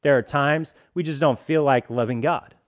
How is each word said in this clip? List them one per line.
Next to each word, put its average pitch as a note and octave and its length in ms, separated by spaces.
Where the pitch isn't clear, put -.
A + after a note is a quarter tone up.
There C#3+ 140
are A#2+ 60
times D3+ 520
we F3 80
just D3+ 180
don't C#3 180
feel D#3 260
like C3 260
loving A#2+ 300
God. C#3+ 340